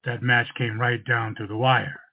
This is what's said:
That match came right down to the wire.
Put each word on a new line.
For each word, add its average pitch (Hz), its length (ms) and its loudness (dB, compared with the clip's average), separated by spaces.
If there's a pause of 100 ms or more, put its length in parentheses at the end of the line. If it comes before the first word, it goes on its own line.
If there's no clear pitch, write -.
That 120 200 -4
match 120 240 2 (100)
came 113 240 -2
right 120 240 0
down 113 300 0
to 107 100 -8
the 101 100 -8
wire. 123 460 2 (120)